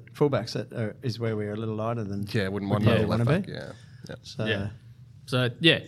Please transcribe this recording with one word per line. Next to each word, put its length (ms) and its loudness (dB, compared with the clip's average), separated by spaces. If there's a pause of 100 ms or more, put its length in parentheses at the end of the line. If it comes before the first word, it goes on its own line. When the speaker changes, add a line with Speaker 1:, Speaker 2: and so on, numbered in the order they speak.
(140)
Speaker 1:
full 140 4
backs 240 0
that 200 -6
are, 300 -4
is 160 -4
where 180 0
we're 160 -2
a 40 -4
little 200 -4
lighter 280 -2
than 260 -4
Speaker 2:
Yeah, 180 0
wouldn't 220 -2
Speaker 1:
we 80 4
Speaker 2:
mind 60 2
another 220 6
Speaker 1:
probably 100 2
Speaker 2:
left 120 4
Speaker 1:
wanna 120 4
Speaker 2:
back. 60 -4
Speaker 1:
be. 60 -10
Speaker 2:
Yeah, 200 -10 (360)
yeah. 140 -8
Speaker 1:
So 240 -6
Speaker 3:
Yeah. 220 0 (580)
So 220 2 (120)
yeah, 260 6